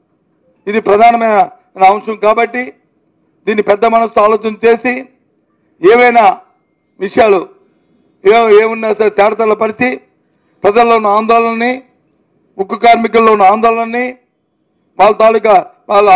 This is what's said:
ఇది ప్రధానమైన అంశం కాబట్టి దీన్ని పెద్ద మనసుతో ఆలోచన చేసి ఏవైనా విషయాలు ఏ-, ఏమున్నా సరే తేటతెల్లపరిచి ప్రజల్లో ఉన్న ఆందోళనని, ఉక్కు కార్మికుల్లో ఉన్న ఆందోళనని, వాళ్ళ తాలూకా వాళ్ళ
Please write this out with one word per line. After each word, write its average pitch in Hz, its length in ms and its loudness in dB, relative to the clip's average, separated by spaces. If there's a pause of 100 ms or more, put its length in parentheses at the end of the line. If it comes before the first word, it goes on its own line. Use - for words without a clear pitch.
(680)
ఇది 208 220 -4
ప్రధానమైన 226 500 2 (540)
అంశం 208 340 -8
కాబట్టి 233 380 -2 (840)
దీన్ని 208 240 -4
పెద్ద 202 140 -2 (100)
మనసుతో 226 320 -2
ఆలోచన 214 280 -4 (120)
చేసి 233 280 0 (880)
ఏవైనా 233 440 4 (760)
విషయాలు 202 400 0 (840)
ఏ-, 220 360 2
ఏమున్నా 220 400 -4
సరే 208 180 -2
తేటతెల్లపరిచి 220 720 -2 (720)
ప్రజల్లో 233 360 2
ఉన్న 208 180 -2
ఆందోళనని, 233 540 -2 (840)
ఉక్కు 196 240 -8
కార్మికుల్లో 226 520 2
ఉన్న 208 180 2
ఆందోళనని, 233 520 -4 (920)
వాళ్ళ 214 240 2
తాలూకా 220 320 2 (360)
వాళ్ళ 208 260 2